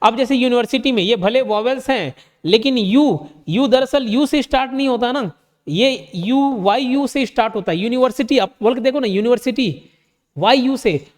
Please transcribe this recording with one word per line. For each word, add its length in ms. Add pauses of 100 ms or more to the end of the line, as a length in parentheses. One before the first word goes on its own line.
अब 140
जैसे 180
यूनिवर्सिटी 580
में 100
ये 140
भले 260
वॉवेल्स 480
हैं, 240 (300)
लेकिन 340
यू, 480 (220)
यू 180
दरअसल 420
यू 180
से 160
स्टार्ट 300
नहीं 160
होता 240
ना, 180 (360)
ये 480
यू, 240 (180)
वाई 280
यू 220
से 200
स्टार्ट 280
होता 180
है। 60
यूनिवर्सिटी, 600
आप 240
बोल 120
के 60
देखो 200
ना, 60
यूनिवर्सिटी 760 (540)
वाई 220
यू 180
से 300 (120)